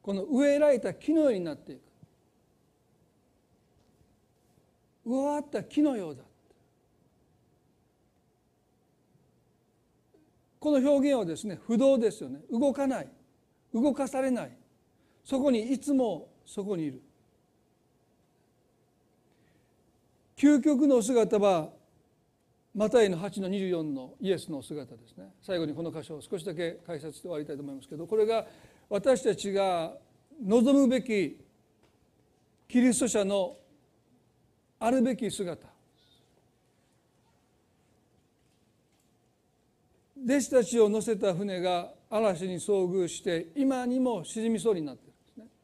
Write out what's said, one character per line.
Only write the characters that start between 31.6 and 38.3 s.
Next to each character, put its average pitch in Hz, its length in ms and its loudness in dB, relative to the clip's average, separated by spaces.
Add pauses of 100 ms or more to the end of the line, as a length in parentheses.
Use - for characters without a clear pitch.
キ 247 120 4
リ 247 140 4
ス - 60 -2
ト 254 80 0
者 202 160 0
の 196 320 -2 (1200)
あ 226 140 0
る 262 100 4
べ 233 140 0
き 196 140 -4
姿。 175 380 -10 (4000)